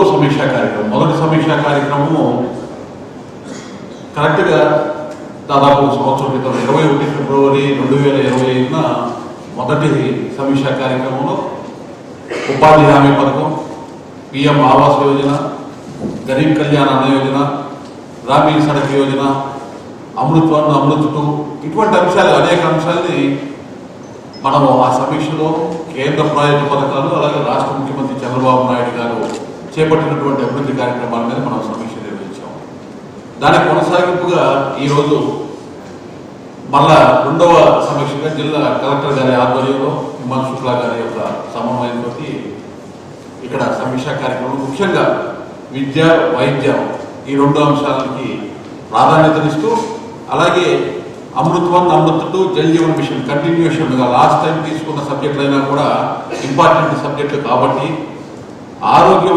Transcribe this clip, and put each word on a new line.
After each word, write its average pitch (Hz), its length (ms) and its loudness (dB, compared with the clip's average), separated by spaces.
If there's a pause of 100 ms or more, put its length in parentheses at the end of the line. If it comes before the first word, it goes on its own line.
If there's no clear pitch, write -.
(120)
సమీక్షా 143 420 2
కార్యక్రమం. 120 400 -2
మొదటి 156 300 2
సమీక్షా 156 320 2 (100)
కార్యక్రమము 143 580 0 (1900)
కరెక్ట్గా 170 460 2 (880)
దాదాపు 139 340 6
ఒక 139 140 2
సంవత్సరం 139 340 0
క్రితం, 127 320 -2
ఇరవై 143 240 2
ఒకటి 143 260 2
ఫిబ్రవరి 139 480 2 (180)
రెండు 139 220 2
వేల 139 160 4 (120)
ఇరవై 127 260 2
ఐదున 135 240 0 (760)
మొదటి 147 320 0 (480)
సమీక్షా 135 340 0 (100)
కార్యక్రమంలో 131 540 -2 (1160)
ఉపాధి 151 360 8
హామీ 139 300 6
పథకం, 143 280 0 (840)
పిఎం 147 260 4 (120)
ఆవాస్ 143 340 6
యోజన, 139 260 2 (1000)
గరీబ్ 151 300 4
కళ్యాణ్ 143 360 2
అన్న 131 100 2 (100)
యోజన, 135 240 0 (840)
గ్రామీణ 151 420 4
సడక్ 139 320 0
యోజన, 135 240 2 (1000)
అమృత్ 160 320 4
వన్, 151 240 2
అమృత్ 151 360 2
టూ, 147 80 -2 (460)
ఇటువంటి 202 320 2
అంశాలు, - 400 4
అనేక 175 200 2 (120)
అంశాలని 165 460 0 (1300)
మనము 139 240 2 (160)
ఆ - 40 2 (100)
సమీక్షలో 156 500 -2 (460)
కేంద్ర 147 280 0 (100)
ప్రాయోజిత 143 380 2
పథకాలు, 147 460 0
అలాగే 147 220 0 (100)
రాష్ట్ర - 280 -2
ముఖ్యమంత్రి 135 460 -4
చంద్రబాబు 127 460 0
నాయుడు 120 300 -2
గారు 117 180 -4 (560)
చేపట్టినటువంటి 143 720 0
అభివృద్ధి 135 340 -2
కార్యక్రమాల 120 500 -4
మీద 127 180 -4
మనం 120 120 -4 (100)
సమీక్ష 110 260 -8 (100)
నిర్వహించాం. 98 460 -12 (880)
దాని - 260 4
కొనసాగింపుగా 175 760 2 (420)
ఈరోజు 147 320 2 (1600)
మళ్ళా 156 240 6 (280)
రెండవ 165 280 6 (340)
సమీక్షగా 139 420 -2 (100)
జిల్లా 151 220 0 (200)
కలెక్టర్ 139 380 0
గారి 127 140 2 (100)
ఆధ్వర్యంలో 135 480 0 (280)
హిమాంశు 127 320 -4
శుక్లా 123 300 -4
గారి 117 220 -2
యొక్క - 160 -6 (340)
సమన్వయంతో 120 560 -4 (1400)
ఇక్కడ 127 160 -4 (180)
సమీక్షా 127 420 -4
కార్యక్రమం, 127 440 -4
ముఖ్యంగా 180 400 0 (720)
విద్య, 139 260 0 (360)
వైద్యం, 139 420 0 (500)
ఈ 139 120 -2
రెండు 147 240 6
అంశాలకి 135 640 0 (600)
ప్రాధాన్యతనిస్తూ, 156 800 4 (640)
అలాగే 175 320 2 (720)
అమృత్ 170 340 2
వన్, 175 220 4
అమృత్ 160 280 2 (100)
టూ, 190 60 2 (160)
జల్ 156 200 2
జీవన్ 160 240 2
మిషన్ 135 320 -4
కంటిన్యూషన్గా 160 840 0
లాస్ట్ 156 300 4
టైమ్ 160 240 -2
తీసుకున్న 151 420 -6
సబ్జెక్టులు 139 360 -2
అయినా 139 140 2 (120)
కూడా 139 160 0 (600)
ఇంపార్టెంట్ 156 560 2
సబ్జెక్టులు 143 460 -2
కాబట్టి, 131 380 0 (1080)
ఆరోగ్యం 185 420 6